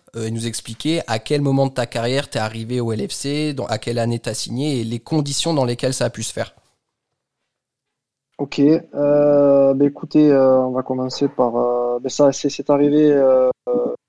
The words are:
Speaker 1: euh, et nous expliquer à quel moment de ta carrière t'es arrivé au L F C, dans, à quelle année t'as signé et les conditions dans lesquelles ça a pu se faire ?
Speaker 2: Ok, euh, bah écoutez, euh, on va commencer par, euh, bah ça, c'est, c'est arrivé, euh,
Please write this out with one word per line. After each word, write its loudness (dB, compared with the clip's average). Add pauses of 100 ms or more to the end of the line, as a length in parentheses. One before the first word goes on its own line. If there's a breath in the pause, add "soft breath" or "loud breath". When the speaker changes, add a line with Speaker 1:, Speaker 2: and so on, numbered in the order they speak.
(160)
Speaker 1:
euh, -6
et -4
nous -6
expliquer -4
à 0
quel -2
moment 2
de -4
ta -2
carrière -4
t'es -8
arrivé -4
au -2
L -4
F -14
C, -4
dans, -6
à -4
quelle -6
année 0
t'as -6
signé -4
et -4
les -6
conditions -2
dans 2
lesquelles -2
ça -2
a -2
pu -10
se -8
faire ? -8 (1800)
Speaker 2:
Ok, -6
euh, 4
bah 2
écoutez, 2
euh, 4
on -2
va -2
commencer -2
par, 0
euh, -2
bah -6
ça, 4
c'est, -4
c'est -6
arrivé, 4
euh, 4 (600)